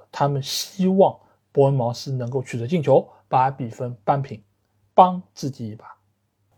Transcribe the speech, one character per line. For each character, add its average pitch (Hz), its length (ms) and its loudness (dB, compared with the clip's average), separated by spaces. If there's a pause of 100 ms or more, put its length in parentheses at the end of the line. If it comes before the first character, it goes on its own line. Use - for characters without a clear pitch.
(100)
他 143 180 0
们 139 140 -2
希 - 460 -4
望 190 280 4 (360)
伯 139 140 4
恩 139 80 0
茅 120 180 -2
斯 135 200 -10
能 123 160 -6
够 127 140 -6
取 - 160 -10
得 117 80 -6
进 160 160 -2
球， 135 260 2 (200)
把 131 240 2
比 135 160 -8
分 123 360 -10
扳 143 160 0
平， 120 220 -12 (500)
帮 180 300 4 (100)
自 - 160 -8
己 120 220 -10
一 107 60 -14
把。 - 180 -20 (640)